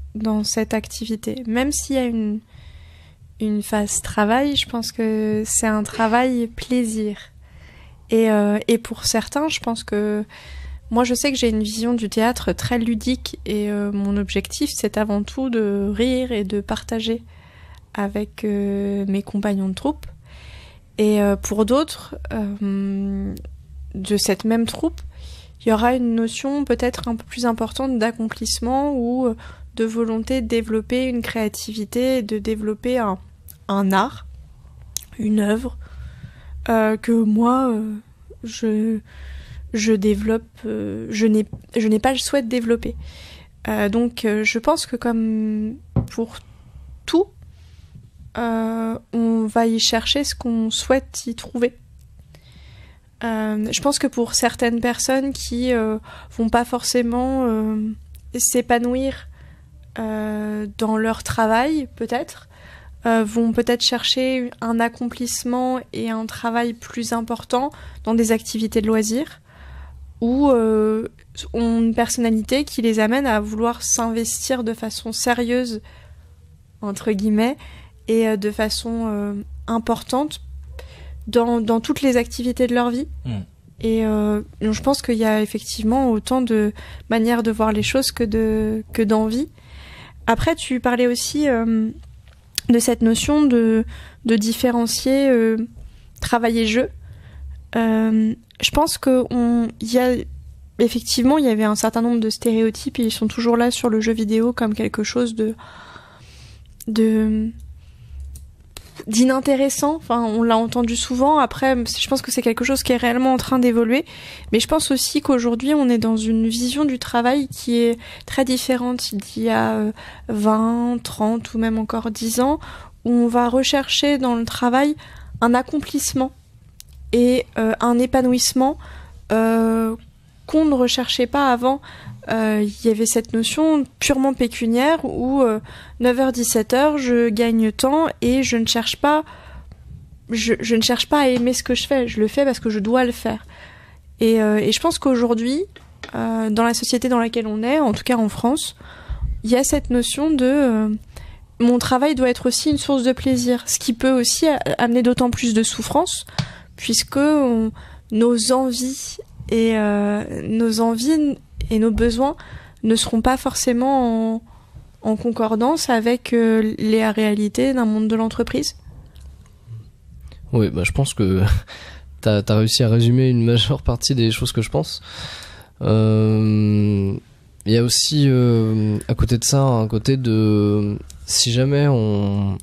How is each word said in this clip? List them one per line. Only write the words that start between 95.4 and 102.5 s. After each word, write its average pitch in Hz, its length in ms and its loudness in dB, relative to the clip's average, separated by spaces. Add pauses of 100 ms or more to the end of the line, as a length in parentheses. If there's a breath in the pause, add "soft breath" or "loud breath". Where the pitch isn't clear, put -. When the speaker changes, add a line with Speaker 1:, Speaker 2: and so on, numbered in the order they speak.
Speaker 1:
travail 233 380 0
et 226 80 2
jeu. 226 240 0 (840 loud breath)
Euh, 220 600 2 (260)
je - 100 0
pense 311 260 2
que 254 340 2
on, 233 380 0 (120)
il 226 120 -6
y 247 60 2
a, 254 160 2 (640)
effectivement, 240 600 2
il 285 80 2
y - 20 4
avait 220 160 2
un 214 100 2
certain 226 280 0
nombre 233 180 2
de 220 100 0
stéréotypes 226 680 0